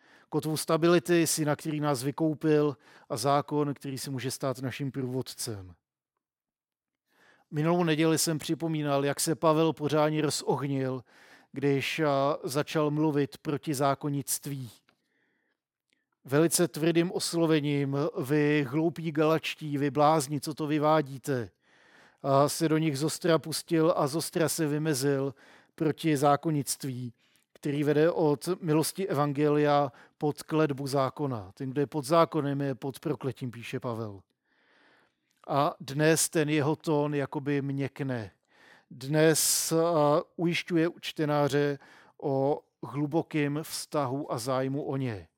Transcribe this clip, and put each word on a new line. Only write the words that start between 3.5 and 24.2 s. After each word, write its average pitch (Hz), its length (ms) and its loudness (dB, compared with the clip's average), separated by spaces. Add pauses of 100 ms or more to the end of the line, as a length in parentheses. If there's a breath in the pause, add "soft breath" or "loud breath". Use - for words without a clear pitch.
který 135 240 -10
se 143 140 -8
může 127 200 -6
stát 131 280 -4
naším 131 320 -6
průvodcem. 123 840 -8 (1800 soft breath)
Minulou 165 320 2
neděli 160 340 2
jsem 156 220 0
připomínal, 151 680 -2
jak 139 140 -2
se 160 160 0
Pavel 160 380 4
pořádně 151 480 0
rozohnil, 135 840 -2 (480 loud breath)
když, 139 480 0
a, 143 440 2
začal 151 480 0
mluvit 147 460 0
proti 147 360 -4
zákonnictví. 139 1000 -4 (1500)
Velice 160 420 2
tvrdým 165 440 0
oslovením: 147 840 0 (240)
"Vy 147 480 2
hloupí 160 420 -2
galačtí, 151 680 0
vy 143 140 0
blázni, 147 500 2
co 156 120 -8
to 156 140 -6
vyvádíte?", 143 840 0 (720 soft breath)
a, 139 260 4
se 160 200 -2
do 156 80 2
nich 156 220 0
zostra 160 400 2
pustil 160 580 0
a 160 100 2
zostra 156 420 -2